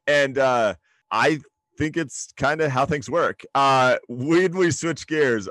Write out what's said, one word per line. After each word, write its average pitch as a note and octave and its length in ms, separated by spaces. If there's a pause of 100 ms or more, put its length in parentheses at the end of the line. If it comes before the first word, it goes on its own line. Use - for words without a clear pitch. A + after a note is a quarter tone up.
And, C#3 300
uh, A#2+ 360 (380)
I C3+ 260 (400)
think D3+ 180
it's - 400
kinda D3+ 320
how C3 160
things C#3 240
work. C3 340 (120)
Uh, C3 440 (100)
when E3 480
we F3+ 160
switch D#3 340
gears, B2+ 440